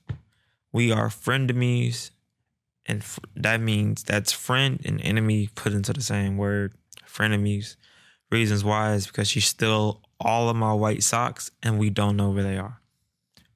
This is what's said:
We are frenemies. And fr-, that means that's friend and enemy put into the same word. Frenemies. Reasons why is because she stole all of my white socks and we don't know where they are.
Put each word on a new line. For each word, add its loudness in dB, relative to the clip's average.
We 4
are 2
frenemies. 0
And -4
fr-, -12
that 0
means 0
that's -2
friend 0
and -4
enemy 0
put -2
into -2
the -4
same -2
word. -2
Frenemies. -2
Reasons 2
why 2
is -2
because -4
she 0
stole 2
all 2
of 0
my 2
white 2
socks -2
and 0
we 2
don't 2
know 2
where 0
they -2
are. -12